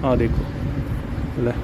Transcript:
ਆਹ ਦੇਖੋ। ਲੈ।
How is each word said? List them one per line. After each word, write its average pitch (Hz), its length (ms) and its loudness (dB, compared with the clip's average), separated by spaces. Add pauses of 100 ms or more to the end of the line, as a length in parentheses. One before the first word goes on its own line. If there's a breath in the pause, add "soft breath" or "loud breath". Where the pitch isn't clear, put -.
ਆਹ 127 120 6
ਦੇਖੋ। 117 280 2 (960)
ਲੈ। 120 100 2 (120)